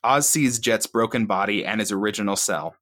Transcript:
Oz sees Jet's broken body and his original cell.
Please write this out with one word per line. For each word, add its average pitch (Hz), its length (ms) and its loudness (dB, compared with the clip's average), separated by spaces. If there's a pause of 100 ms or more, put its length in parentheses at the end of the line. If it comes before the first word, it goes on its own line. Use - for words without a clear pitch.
Oz 139 240 4
sees 123 300 2
Jet's 113 280 0
broken 113 400 0
body 98 380 0
and 110 160 -2
his 101 100 -2
original 101 460 -2
cell. 82 460 -4